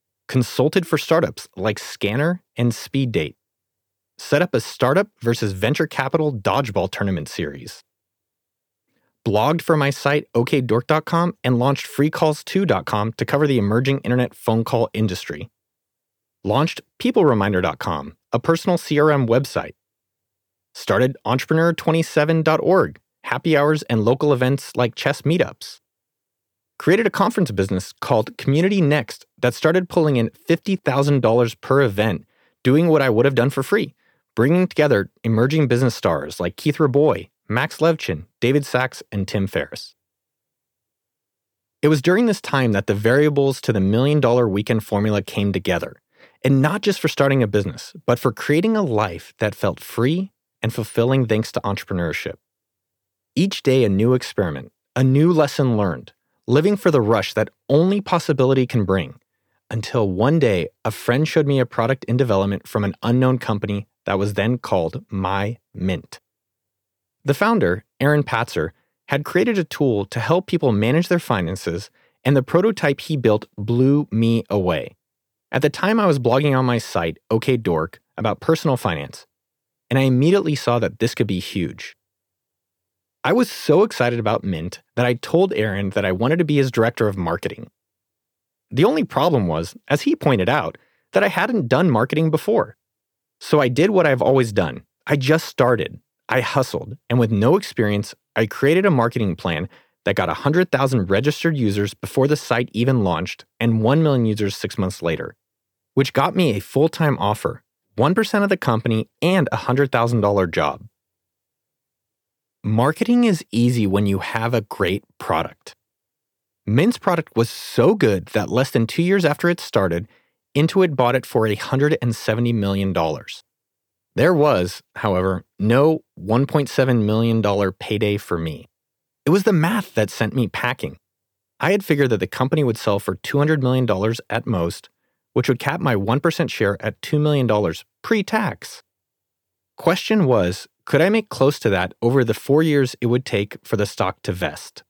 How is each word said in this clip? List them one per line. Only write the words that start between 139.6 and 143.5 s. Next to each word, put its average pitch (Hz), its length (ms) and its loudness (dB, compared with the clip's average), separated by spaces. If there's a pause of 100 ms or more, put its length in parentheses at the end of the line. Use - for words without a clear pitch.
Question 190 480 0
was, 95 400 0 (180)
could 143 160 0
I 180 80 4
make 214 200 -2
close - 320 0
to 113 100 0
that 92 320 -2
over 127 220 2
the 110 100 0
four 151 300 2
years 143 360 0
it 120 60 -2
would 123 180 0
take 101 380 -4